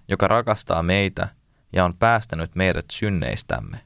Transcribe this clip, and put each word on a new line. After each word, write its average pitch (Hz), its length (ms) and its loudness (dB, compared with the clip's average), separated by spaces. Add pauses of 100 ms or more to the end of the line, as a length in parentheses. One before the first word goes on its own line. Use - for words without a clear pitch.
joka 95 200 2
rakastaa 104 560 0
meitä 95 440 0 (460)
ja 92 120 4
on 87 120 -2
päästänyt 110 580 0
meidät 90 360 0
synneistämme. 60 960 -4